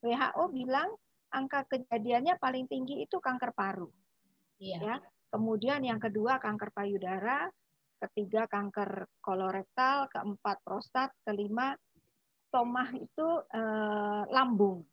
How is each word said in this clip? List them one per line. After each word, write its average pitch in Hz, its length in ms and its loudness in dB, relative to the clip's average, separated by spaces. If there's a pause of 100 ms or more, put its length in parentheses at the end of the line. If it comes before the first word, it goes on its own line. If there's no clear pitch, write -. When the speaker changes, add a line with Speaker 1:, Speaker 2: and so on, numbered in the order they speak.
Speaker 1:
W 233 80 0
H 262 320 2
O 359 80 2
bilang 262 400 0 (400)
angka 269 400 0
kejadiannya 247 720 2
paling 254 240 0
tinggi 269 400 -4
itu - 160 -4
kanker 254 320 -2
paru. 190 320 -2 (720)
Speaker 2:
Iya. 190 240 -6
Speaker 1:
Ya. 220 140 -2 (340)
Kemudian 220 560 0
yang 220 160 -2
kedua 226 400 0
kanker 214 320 -4
payudara, 202 720 -2 (560)
ketiga 214 480 -2
kanker 202 560 -4 (160)
kolorektal, 196 880 0
keempat 202 560 -4
prostat, 262 560 -2
kelima 220 560 -2 (720)
stomah 240 480 2
itu, 311 300 -2 (260)
eh, 214 680 0 (120)
lambung. 202 480 4 (100)